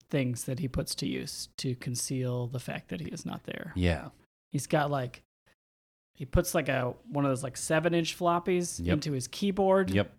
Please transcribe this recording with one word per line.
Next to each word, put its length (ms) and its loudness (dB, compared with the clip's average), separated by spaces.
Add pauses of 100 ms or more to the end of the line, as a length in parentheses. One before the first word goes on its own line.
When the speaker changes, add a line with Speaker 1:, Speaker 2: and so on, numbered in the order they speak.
(100)
Speaker 1:
things 340 0
that 140 -4
he 100 -2
puts 280 -2
to 100 -2
use 420 -6 (100)
to 180 -2
conceal 720 -2
the 120 -6
fact 280 -8
that 120 -6
he 80 -6
is 160 -10
not 200 -8
there. 320 -8
Speaker 2:
Yeah. 320 2 (420)
Speaker 1:
He's 160 -2
got, 240 2
like, 320 -4 (920)
he 100 -8
puts, 300 2
like, 140 2
a, 260 0 (160)
one 140 2
of 60 4
those, 120 0
like, 140 -6
seven-inch 600 2
floppies 680 2
Speaker 2:
Yep. 100 4
Speaker 1:
into 180 0
his 160 -2
keyboard 600 4
Speaker 2:
Yep. 280 4